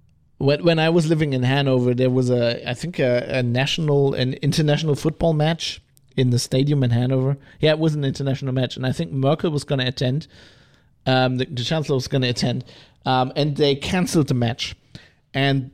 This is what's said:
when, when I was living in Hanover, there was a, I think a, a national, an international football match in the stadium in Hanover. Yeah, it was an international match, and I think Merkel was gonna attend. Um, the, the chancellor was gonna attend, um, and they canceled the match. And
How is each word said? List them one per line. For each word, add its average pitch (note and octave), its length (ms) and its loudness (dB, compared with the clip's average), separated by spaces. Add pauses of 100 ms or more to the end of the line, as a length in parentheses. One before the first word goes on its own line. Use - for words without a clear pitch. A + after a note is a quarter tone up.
(380)
when, C#3+ 260 0
when E3 140 4
I D#3+ 100 2
was E3 200 2
living D#3 240 0
in B2+ 100 0
Hanover, B2+ 520 2
there B2+ 160 2
was B2+ 200 2
a, A#2+ 380 0
I B2 60 -4
think D#3+ 240 -8
a, B2 300 2
a B2+ 140 0
national, C#3 720 0
an B2+ 200 -2
international D3 600 0
football D#3+ 380 0
match D#3 500 -2 (340)
in B2+ 140 2
the A#2+ 80 2
stadium C#3 440 0
in B2 80 2
Hanover. C3 460 0 (240)
Yeah, D#3 120 4
it D#3 60 0
was D#3+ 160 0
an D3 100 -4
international C3+ 500 -4
match, C3 220 -2
and C3 100 -6
I C3 60 0
think E3 200 -6
Merkel D3 380 0
was D3 140 -4
gonna C3 220 -2
attend. C3+ 420 -2 (800)
Um, B2+ 320 2
the, B2+ 80 -2
the B2 180 -6
chancellor D3+ 320 -2
was B2+ 120 -4
gonna B2+ 200 0
attend, B2 360 -2 (400)
um, C3 300 0
and C#3+ 220 -2
they C#3+ 180 2
canceled E3+ 540 0
the C#3+ 60 0
match. A#2+ 420 -4 (580)
And C3+ 400 0